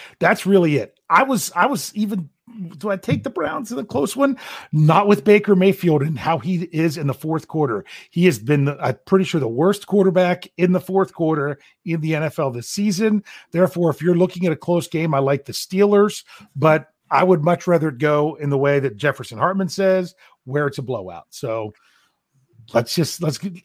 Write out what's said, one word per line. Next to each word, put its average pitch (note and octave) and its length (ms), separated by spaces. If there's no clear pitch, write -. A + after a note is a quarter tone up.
That's F3+ 300
really F3 300
it. G#2 300
I E3+ 140
was, C4 340
I F#3 120
was B3+ 280
even, G3+ 360
do G3+ 100
I F#3+ 80
take A#3 260
the B3+ 60
Browns A#3 420
in B3 60
a C4 80
close C4+ 300
one? C#4 240
Not D#3+ 360
with G3+ 160
Baker G#3 320
Mayfield F3+ 460
and D3+ 160
how D3+ 220
he F3 320
is D#3+ 260
in D#3 80
the C3+ 80
fourth D#3 340
quarter. A#2+ 380
He F3 160
has C#3+ 140
been, C#3 300
I'm C#3 360
pretty F#3+ 200
sure, E3 140
the B2+ 80
worst D#3 380
quarterback F3+ 640
in F3+ 140
the F3+ 100
fourth F#3+ 320
quarter D3+ 460
in E3 160
the D#3 140
N D3+ 80
F D#3 160
L C#3 100
this A#2+ 180
season. G#3 560
Therefore, E3+ 400
if - 100
you're F3 160
looking F3+ 300
at E3 40
a D#3 60
close F3 300
game, D#3+ 260
I C#3 60
like C#3 260
the - 80
Steelers, G3+ 680
but D#3 320
I D3 120
would F3+ 200
much E3+ 240
rather D#3+ 220
it B2 100
go D3 340
in D3 160
the C#3 80
way C#3+ 220
that C3 180
Jefferson C3 400
Hartman F3+ 320
says, F#3 460
where C#3+ 200
it's C#3 140
a - 20
blowout. G2 480
So A2 440
let's - 220
just, E3 260
let's D3+ 160
get F#3 160